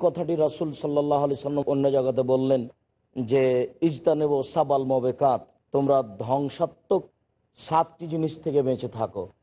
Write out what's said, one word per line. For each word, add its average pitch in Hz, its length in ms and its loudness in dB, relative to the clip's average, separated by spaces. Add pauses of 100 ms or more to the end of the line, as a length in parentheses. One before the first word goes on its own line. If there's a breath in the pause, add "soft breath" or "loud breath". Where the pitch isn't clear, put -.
কথাটি 170 360 0
রাসূল 151 360 0
সাল্লাল্লাহু 147 520 0
আলাইহি 139 180 -2
সাল্লাম 147 240 -2
অন্য 139 240 2
জায়গাতে 131 320 2
বললেন 131 460 2 (500)
যে, 127 500 2 (120)
"ইজতানিবু 151 640 2
সাবাল 139 420 0
মুবিকাত", 131 640 0 (260)
তোমরা 139 300 2
ধ্বংসাত্মক 135 1000 -4 (520)
সাতটি 160 500 -2
জিনিস 160 320 -2
থেকে 147 240 0
বেঁচে 123 260 -2
থাকো। 98 400 -6 (140)